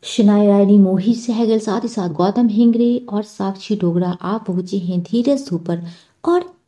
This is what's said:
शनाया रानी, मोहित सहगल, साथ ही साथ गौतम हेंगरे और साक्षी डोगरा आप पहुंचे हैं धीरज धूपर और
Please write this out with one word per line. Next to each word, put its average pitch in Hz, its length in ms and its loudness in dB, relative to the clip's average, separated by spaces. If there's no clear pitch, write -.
शनाया 208 400 4
रानी, 202 300 4
मोहित 190 380 4
सहगल, 226 420 -2
साथ 214 240 -4
ही 240 60 -6
साथ 180 220 -6
गौतम 202 380 0
हेंगरे 233 600 2
और 208 140 -4
साक्षी 196 540 -6
डोगरा 180 340 0
आप 214 240 -6
पहुंचे 180 320 -4
हैं 180 240 -4
धीरज 254 460 -2
धूपर 170 340 -6
और 349 200 0